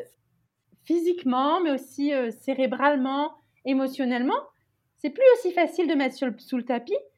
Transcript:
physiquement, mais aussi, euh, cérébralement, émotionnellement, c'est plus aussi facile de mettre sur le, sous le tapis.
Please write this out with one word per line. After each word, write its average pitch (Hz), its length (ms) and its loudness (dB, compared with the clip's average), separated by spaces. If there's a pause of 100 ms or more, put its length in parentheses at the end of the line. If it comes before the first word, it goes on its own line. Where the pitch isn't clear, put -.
(840)
physiquement, 330 800 0
mais 320 100 0
aussi, 277 420 -4
euh, 247 160 -2
cérébralement, 269 1040 -2 (320)
émotionnellement, 262 720 -2 (580)
c'est 294 140 -6
plus 453 220 2
aussi 370 200 0
facile 339 340 0
de 330 60 0
mettre 269 220 0
sur 262 120 -4
le, 220 120 -6
sous - 180 -8
le 240 80 -6
tapis. 247 320 -4 (200)